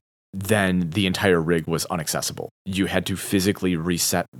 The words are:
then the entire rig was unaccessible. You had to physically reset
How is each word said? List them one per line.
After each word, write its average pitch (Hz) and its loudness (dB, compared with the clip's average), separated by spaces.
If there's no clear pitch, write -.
then 95 0
the 95 2
entire 92 4
rig 82 0
was 80 -2
unaccessible. 76 -4
You 95 0
had 90 0
to 98 -2
physically 92 0
reset 85 0